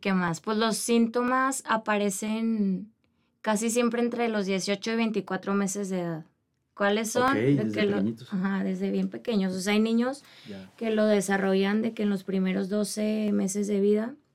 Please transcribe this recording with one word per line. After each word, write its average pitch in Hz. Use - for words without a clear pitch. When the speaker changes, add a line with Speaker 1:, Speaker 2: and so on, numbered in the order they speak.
Speaker 1:
qué 196
más? 175
Pues 214
los 220
síntomas 247
aparecen 214
casi 220
siempre 233
entre 240
los 214
dieciocho 196
y 226
veinticuatro 196
meses 202
de 185
edad. 165
¿Cuáles 208
son? 254
Speaker 2:
Ok, -
Speaker 1:
De -
Speaker 2:
desde 214
Speaker 1:
que 214
lo 202
Speaker 2:
pequeñitos. 196
Speaker 1:
Ajá, 190
desde 190
bien 190
pequeños. 190
O 190
sea, 196
hay 214
niños 233
Speaker 2:
Ya. 196
Speaker 1:
que 226
lo 214
desarrollan 196
de 226
que 214
en 208
los 190
primeros 190
doce 214
meses 202
de 202
vida 214